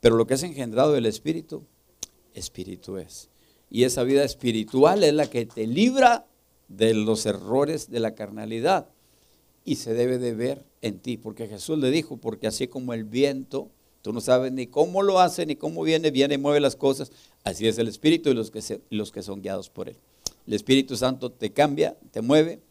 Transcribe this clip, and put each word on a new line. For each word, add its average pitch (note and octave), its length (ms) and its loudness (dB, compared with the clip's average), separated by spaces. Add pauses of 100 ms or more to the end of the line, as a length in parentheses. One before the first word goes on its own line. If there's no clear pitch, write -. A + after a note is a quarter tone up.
Pero A2+ 160 6
lo A2+ 100 4
que B2+ 80 0
es C3+ 80 -4
engendrado C#3 500 0
del B2 140 2
Espíritu, D#3 580 -6 (680)
Espíritu F#2+ 640 -14
es. - 320 -16 (420)
Y A#2 140 4
esa B2+ 180 -2
vida C#3 220 2
espiritual C3 800 2
es D3 100 4
la D3+ 140 0
que A#2 180 -4
te A2 200 -6
libra A#3+ 600 4 (420)
de A2 260 2
los A2 320 0
errores B2 640 -2
de A#2+ 100 -4
la A2 140 -4
carnalidad. A2 760 -4 (760)
Y E3 120 -4
se A2+ 180 -6
debe B2 240 0
de A#2+ 160 -4
ver C3 300 -6 (160)
en G#2 200 -6
ti, B2 160 -8
porque A2 320 -12
Jesús A2 300 -6
le C3+ 120 2
dijo, D#3 260 -2
porque A2 300 -6
así A#2 220 -4
como B2+ 260 -8
el A2+ 100 -6
viento... C3+ 680 -2 (320)
Tú G2+ 100 -6
no A#2 80 -6
sabes B2+ 320 2
ni C3 140 -6
cómo F3 360 0
lo F#3+ 180 4
hace, F3 260 2
ni D3+ 100 -4
cómo E3 260 -8
viene, D#3+ 280 2
viene C#3 240 2
y C#3+ 40 -2
mueve D3 220 2
las C3+ 160 0
cosas, C3+ 360 0 (320)
así G#2 220 -2
es A2 120 2
el A#2 100 0
Espíritu D#3 420 2
y B2+ 40 6
los A2+ 160 -4
que A2 120 -10
se, - 180 -8 (100)
los G#2 220 -6
que G#2+ 100 -12
son G2 200 -12
guiados G2 260 -8
por - 200 -14
Él. - 80 -18 (500)
El G#2+ 80 -4
Espíritu C3 420 2
Santo B2+ 340 -4
te - 220 -8
cambia, D3 440 0 (140)
te A2+ 120 -8
mueve D#3 380 2 (100)